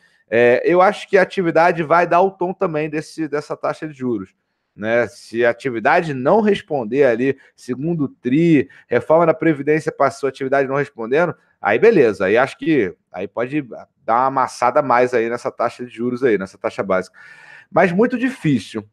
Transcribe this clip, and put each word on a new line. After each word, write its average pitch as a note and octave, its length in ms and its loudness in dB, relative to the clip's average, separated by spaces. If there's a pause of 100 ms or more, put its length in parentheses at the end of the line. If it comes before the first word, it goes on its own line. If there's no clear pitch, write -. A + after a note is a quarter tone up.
(300)
é, A#2+ 360 4
eu F3 160 4
acho G3+ 280 0
que G3 80 -4
a F3+ 40 2
atividade E3+ 600 0
vai E3 240 2
dar E3+ 160 2
o F#3+ 100 0
tom F#3 220 -6
também D#3 360 -4
desse, D#3 380 -8
dessa D3 280 -6
taxa D3 320 -6
de D3+ 60 -12
juros, B2 420 -6 (400)
né? A2+ 320 0
Se A#2 380 -4
a A#2 40 4
atividade C#3 640 -2
não C#3+ 280 2
responder C#3+ 640 0
ali, B2+ 320 0 (180)
segundo C#3+ 520 -6
tri, D3 640 2 (180)
reforma D#3 380 2
da D#3+ 80 2
Previdência D#3 580 0
passou, C3+ 380 -2
atividade C3+ 380 -2
não C3+ 80 -4
respondendo, C#3 600 -2 (260)
aí A2 180 0
beleza, C3 460 4
aí G2+ 120 2
acho B2+ 200 0
que C3 380 0 (160)
aí F#2 160 -10
pode B2+ 340 -6
dar G#2+ 540 -6
uma B2 120 2
amassada C3 540 0
a - 20 0
mais B2+ 300 2
aí A#2 160 0
nessa A#2+ 220 -6
taxa A#2+ 340 -6
de A#2+ 60 -18
juros A#2+ 320 -4
aí, A#2 140 2
nessa F#2+ 200 -8
taxa - 260 -6
básica. F#2+ 340 -4 (540)
Mas F3 200 2
muito A#3+ 260 0
difícil, D3 760 -4